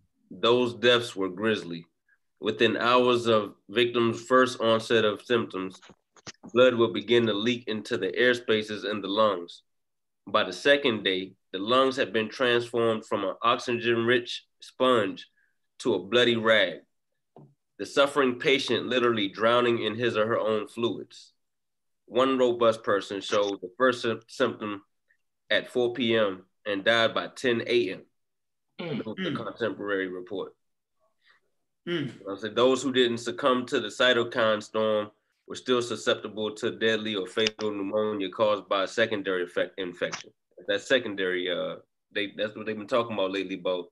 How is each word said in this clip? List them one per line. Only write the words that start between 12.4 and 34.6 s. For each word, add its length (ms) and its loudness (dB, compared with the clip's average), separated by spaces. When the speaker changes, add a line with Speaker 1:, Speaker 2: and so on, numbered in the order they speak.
Speaker 1:
from 180 -4
an 180 -4
oxygen-rich 1000 0
sponge 680 0
to 160 0
a 80 -2
bloody 340 2
rag, 440 2
the 80 -8
suffering 540 2
patient 460 0
literally 420 0
drowning 560 2
in 100 -2
his 220 -2
or 100 2
her 120 0
own 280 -2
fluids. 680 -8
One 320 2
robust 440 2
person 380 -2
showed 420 -2
the 160 -10
first 240 2
sym-, 240 -4
symptom 560 -4
at 220 0
four 240 0
P 220 0
M 280 -2
and 180 -4
died 300 2
by 140 -4
ten 380 -2
A 260 2
M. 100 -12
Speaker 2:
Mm. 180 -6
Speaker 1:
That 80 -8
was 100 -8
the 140 -6
Speaker 3:
Mm. 60 -4
Speaker 1:
contemporary 720 -4
report. 460 -10
Speaker 3:
Mm. 240 -4
Speaker 1:
I 80 -8
said 200 -10
those 260 4
who 100 -2
didn't 260 2
succumb 480 0
to 140 -2
the 80 -6
cytokine 720 2